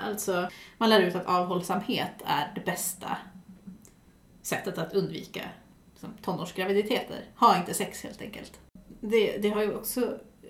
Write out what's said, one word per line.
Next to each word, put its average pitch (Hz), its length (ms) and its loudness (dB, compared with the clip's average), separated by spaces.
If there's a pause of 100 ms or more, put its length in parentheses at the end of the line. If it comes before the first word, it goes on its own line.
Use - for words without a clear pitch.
Alltså, 185 420 0 (300)
man 226 120 6
lär 214 100 10
ut 175 140 4
att 180 120 -4
avhållsamhet 180 880 0 (120)
är 147 300 -2
det - 100 -8
bästa - 520 -4 (1300)
sättet - 360 -4
att 165 160 -6
undvika, - 480 -2 (500)
liksom, - 180 -14 (120)
tonårsgraviditeter. 190 1040 -2 (120)
Ha 208 220 8
inte - 160 -2
sex, - 280 -4
helt - 200 -12
enkelt. - 380 -14 (400)
Det, 214 380 4
det 208 120 2
har 208 120 2
ju 208 120 0
också - 440 -2 (320)